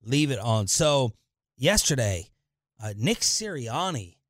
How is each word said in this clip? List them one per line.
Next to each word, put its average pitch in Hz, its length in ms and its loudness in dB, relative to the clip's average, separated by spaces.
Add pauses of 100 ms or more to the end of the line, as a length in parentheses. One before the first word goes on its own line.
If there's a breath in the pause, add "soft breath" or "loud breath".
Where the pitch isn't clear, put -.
Leave 139 280 2
It 120 80 -2
On. 107 280 0
So 143 460 2 (440)
yesterday, 120 680 0 (560)
uh, 107 140 -8
Nick 180 220 0
Sirianni 143 960 -4 (120)